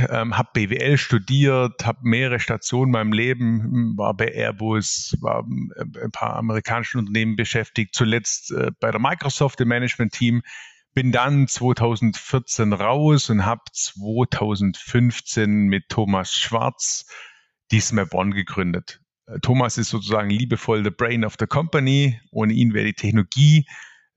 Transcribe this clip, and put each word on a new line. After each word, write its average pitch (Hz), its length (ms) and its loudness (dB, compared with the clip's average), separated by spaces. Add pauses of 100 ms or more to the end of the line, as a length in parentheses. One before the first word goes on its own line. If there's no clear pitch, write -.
ähm, 117 280 -2
hab 120 160 -2
B 104 160 0
W 120 80 -2
L 131 200 2
studiert, 127 880 2
hab 120 180 -4
mehrere 123 360 0
Stationen 123 500 0
in - 20 2
meinem 110 220 2
Leben, 117 500 0
hm, 113 340 0
war 104 180 0
bei 110 180 0
Airbus, 110 840 -2
war, 117 240 -2
ähm, 123 280 -6 (300)
ein 113 100 -8
paar 113 240 -4
amerikanischen 113 640 -2
Unternehmen 110 360 0
beschäftigt, 110 600 -2
zuletzt, 113 560 0
äh, 127 280 -2
bei 113 120 0
der 107 100 -2
Microsoft 143 580 -2
im 117 100 2
Management-Team, 120 720 0 (500)
bin 127 180 2
dann 131 360 4
zweitausendvierzehn 117 1200 0
raus 135 600 2
und 98 160 2
hab 113 260 -4
zweitausendfünfzehn 107 1900 0
mit 98 240 0
Thomas 98 420 0
Schwarz - 760 -4 (640)
die 113 80 4
smap 101 340 -2
One 95 220 0
gegründet. 90 680 -4 (240)
Äh, 117 140 -12
Thomas 123 400 2
ist 113 100 -2
sozusagen 104 400 -2
liebevoll 110 540 0
the 101 80 0
brain 117 340 -2
of 107 140 -6
the 110 80 -2
company. 139 840 2
Ohne 110 240 0
ihn 117 220 2
wäre 107 100 0
die 107 80 -2
Technologie, 131 720 4 (520)